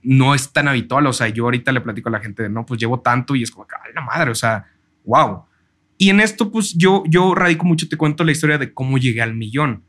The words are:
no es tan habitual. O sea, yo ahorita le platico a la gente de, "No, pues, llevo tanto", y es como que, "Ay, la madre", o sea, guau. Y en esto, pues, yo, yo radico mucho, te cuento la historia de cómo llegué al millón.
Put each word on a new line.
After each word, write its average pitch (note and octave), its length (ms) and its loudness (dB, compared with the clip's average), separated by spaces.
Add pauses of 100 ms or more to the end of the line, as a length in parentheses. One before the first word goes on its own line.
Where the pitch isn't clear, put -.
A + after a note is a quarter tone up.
no C3 320 4
es C3+ 180 -2
tan C#3+ 160 0
habitual. C3 380 0
O B2+ 60 2
sea, A#2 160 -2
yo A2+ 160 -4
ahorita B2+ 280 0
le B2+ 80 0
platico A2+ 280 -8
a A2+ 40 -4
la G#2+ 80 -4
gente A2 240 -10
de, G#2 40 -6
"No, A2+ 160 -6
pues, A#2 160 -8
llevo A#2+ 200 -2
tanto", B2 340 0
y B2 80 0
es A2 80 -8
como - 160 -20
que, - 80 -20 (100)
"Ay, A2+ 100 -18
la E3 80 -8
madre", D#3 280 -2
o A2 40 -6
sea, A2+ 320 -2 (380)
guau. A#2 400 2 (540)
Y G3 120 4
en G3 100 6
esto, G#3+ 320 0
pues, A3 220 -4
yo, F#3 320 4
yo F3+ 280 4
radico F3 300 0
mucho, E3 240 0
te D#3 80 -6
cuento D#3 260 0
la D#3+ 100 2
historia D3+ 260 0
de C3 140 -4
cómo C3 260 -2
llegué A#2 240 0
al A2+ 120 -4
millón. A2+ 540 -4